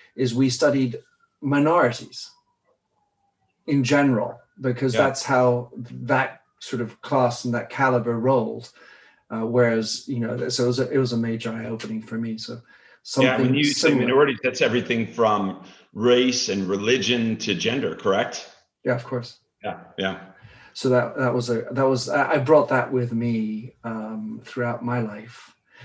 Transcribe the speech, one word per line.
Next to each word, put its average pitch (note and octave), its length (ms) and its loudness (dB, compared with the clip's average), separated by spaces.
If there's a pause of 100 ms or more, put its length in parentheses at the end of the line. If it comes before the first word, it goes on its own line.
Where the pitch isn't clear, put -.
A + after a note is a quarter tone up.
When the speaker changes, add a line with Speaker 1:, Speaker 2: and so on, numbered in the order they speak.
(180)
Speaker 1:
is A#2+ 180 0
we C3 140 4
studied C3 500 0 (420)
minorities C#3+ 880 0 (1400)
in C#3 180 2
general, C#3 520 2 (220)
because C3 340 -2
Speaker 2:
Yeah. A#2+ 100 4
Speaker 1:
that's B2 200 -2
how B2 480 2 (420)
that - 280 0 (180)
sort A#2+ 220 -8
of A2 200 -10
class B2+ 440 0
and A#2+ 80 -2
that A#2 160 -4
caliber A#2+ 500 0
rolled. A#2 500 0 (600)
Uh, A2+ 160 -4
whereas, A#2 640 0
you B2 120 -4
know, A#2+ 300 -4
so B2+ 160 0
it - 20 2
was B2 120 0
a, B2+ 120 -2
it C#3+ 60 0
was B2 160 2
a A#2 40 -2
major A2+ 340 -2
eye-opening A2+ 500 -8
for A2+ 160 -8
me. A2+ 200 -4
So A#2 240 -12 (420)
something C3+ 260 2
Speaker 2:
Yeah, C3 120 2
when B2+ 140 4
you D3 100 4
say D3 240 2
Speaker 1:
similar. C3 180 4
Speaker 2:
minorities, C3+ 340 4
that's B2+ 200 -2
everything A#2 440 2
from G#2 580 0 (300)
race B2 560 4
and G2 180 -2
religion A2+ 680 0
to G#2 180 -2
gender, A#2 400 -2
correct? - 540 -2 (360)
Speaker 1:
Yeah, B2 100 0
of B2 80 -6
course. - 360 -8 (240)
Speaker 2:
Yeah, G2 160 -8 (180)
yeah. F#2+ 220 -4 (540)
Speaker 1:
So - 160 -4
that, B2 280 2
that B2+ 160 0
was A#2+ 160 -2
a, A2+ 220 -2
that C3+ 160 2
was, B2+ 200 0
I, C#3+ 280 0
I - 20 4
brought C#3+ 320 4
that C3 220 0
with B2 200 0
me, A2+ 720 -4
um, A2 600 -10
throughout A#2+ 380 -6
my A#2+ 180 -2
life. A2 520 -10 (320)